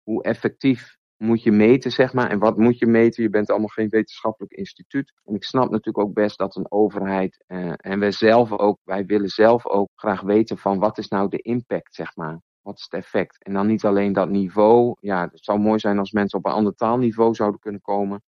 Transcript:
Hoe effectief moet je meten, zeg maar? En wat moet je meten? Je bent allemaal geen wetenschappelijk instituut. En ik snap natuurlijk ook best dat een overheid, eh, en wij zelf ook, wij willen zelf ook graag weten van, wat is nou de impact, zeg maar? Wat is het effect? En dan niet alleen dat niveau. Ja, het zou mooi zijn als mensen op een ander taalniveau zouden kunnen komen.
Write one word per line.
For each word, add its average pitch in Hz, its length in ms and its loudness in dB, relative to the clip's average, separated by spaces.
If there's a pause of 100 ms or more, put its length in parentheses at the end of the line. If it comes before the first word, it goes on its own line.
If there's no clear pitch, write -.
Hoe 107 200 -6
effectief - 760 -4 (220)
moet 113 220 0
je 113 80 2
meten, 117 400 4
zeg 127 220 0
maar? 123 160 0
En 104 100 -2
wat 107 180 2
moet 120 220 4
je 120 80 2
meten? 117 360 4
Je 107 60 0
bent 104 200 0
allemaal 104 180 -2
geen 107 220 -4
wetenschappelijk 110 640 -4
instituut. - 600 -10 (120)
En 107 100 -6
ik 95 80 -8
snap - 260 -2
natuurlijk 107 380 -2
ook 95 60 -10
best 104 240 -2
dat 98 180 -6
een - 160 -10
overheid, 98 760 -2
eh, 90 280 -8
en 98 240 -6
wij 101 120 0
zelf 113 400 4
ook, 101 320 0
wij 95 220 -6
willen 101 240 0
zelf 113 380 4
ook 101 280 -2
graag 101 260 -4
weten 101 360 0
van, 98 220 -2
wat 107 180 -2
is 104 100 -10
nou 98 220 -2
de 92 80 -6
impact, 113 580 -6
zeg 82 200 -12
maar? 80 240 -10 (220)
Wat 101 160 -16
is - 120 -20
het - 40 -14
effect? 87 500 -6
En 98 100 -10
dan 98 140 -2
niet 110 180 0
alleen 101 280 0
dat 95 160 0
niveau. 107 720 4
Ja, 98 220 -4
het - 220 -10
zou 104 160 -2
mooi 107 200 2
zijn 101 200 -2
als 98 120 -6
mensen 101 260 -2
op 90 80 -6
een 90 60 -2
ander 101 240 0
taalniveau 113 600 0
zouden 104 240 -2
kunnen 101 220 -12
komen. 101 480 -4